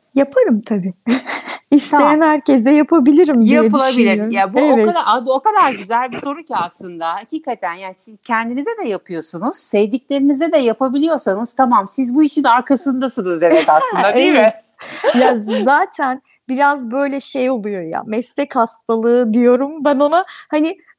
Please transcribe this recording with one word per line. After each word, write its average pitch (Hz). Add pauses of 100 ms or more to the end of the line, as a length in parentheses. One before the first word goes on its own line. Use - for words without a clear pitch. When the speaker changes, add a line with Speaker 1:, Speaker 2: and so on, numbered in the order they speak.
(160)
Speaker 1:
Yaparım 277
tabii. 190 (140)
<laughs> 233 (580)
İsteyen 285 (180)
Speaker 2:
Tamam. 320
Speaker 1:
herkese 269
yapabilirim 294
diye -
Speaker 2:
Yapılabilir. 262
Speaker 1:
düşünüyorum. 226
Speaker 2:
Ya 196
bu 247
o 277
Speaker 1:
Evet. 254
Speaker 2:
kadar, 320
abi 240
o 262
kadar 381
güzel 233
bir 240
soru 285
ki 247
aslında. 175
Hakikaten 208
yani 190
siz 214
kendinize 233 (140)
de 277
yapıyorsunuz, 185
sevdiklerinize 269
de 330
yapabiliyorsanız 247
tamam 240
siz 247
bu 311
işin 294
arkasındasınız 247
demek 320
aslında, 381
değil 254
mi? 294
Speaker 1:
<laughs> -
Evet. - (480)
Ya 254 (300)
zaten 285 (280)
biraz 269
böyle 277
şey 254
oluyor 208
ya, 160
meslek 247
hastalığı 233
diyorum 254
ben 285
ona. 311 (260)
Hani 311 (220)